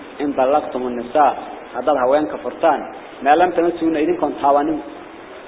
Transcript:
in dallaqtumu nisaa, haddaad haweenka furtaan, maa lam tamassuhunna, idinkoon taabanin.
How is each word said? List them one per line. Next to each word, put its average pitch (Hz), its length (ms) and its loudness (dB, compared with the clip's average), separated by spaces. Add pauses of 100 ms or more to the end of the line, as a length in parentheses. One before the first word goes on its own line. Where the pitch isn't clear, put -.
(200)
in 147 140 -2
dallaqtumu 131 560 0
nisaa, 123 420 2 (420)
haddaad 131 240 0
haweenka 131 400 2
furtaan, 139 420 0 (420)
maa 139 140 6
lam 175 160 4
tamassuhunna, 165 480 0
idinkoon 160 420 0
taabanin. 156 380 2 (680)